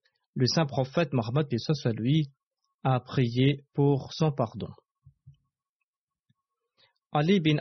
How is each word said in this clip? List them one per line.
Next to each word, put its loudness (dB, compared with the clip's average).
Le 2
saint 0
prophète -2
Mohammed, -2
paix -2
soit -2
sur -2
lui, 0
a 2
prié 0
pour 0
son 0
pardon. -6
Ali 2
bin 2